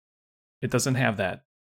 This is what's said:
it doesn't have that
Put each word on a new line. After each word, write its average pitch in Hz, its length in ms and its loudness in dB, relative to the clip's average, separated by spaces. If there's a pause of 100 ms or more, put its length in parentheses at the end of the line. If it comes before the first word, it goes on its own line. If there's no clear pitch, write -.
(640)
it 131 80 -2
doesn't 127 260 0
have 117 200 2
that 95 280 -4 (280)